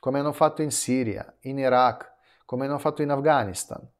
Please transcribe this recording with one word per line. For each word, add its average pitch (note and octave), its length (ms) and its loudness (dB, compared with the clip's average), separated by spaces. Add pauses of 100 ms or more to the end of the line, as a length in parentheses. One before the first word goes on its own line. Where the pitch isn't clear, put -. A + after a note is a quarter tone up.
come C3+ 160 -2
hanno C#3+ 140 -2
fatto D#3 280 2
in D3+ 80 -2
Siria, B2+ 640 -2 (100)
in C3+ 160 -6
Iraq, B2+ 520 2 (320)
come B2+ 220 -6
hanno C#3+ 120 -4
fatto D3+ 240 -2
in C#3+ 80 -2
Afghanistan. C#3 800 0 (100)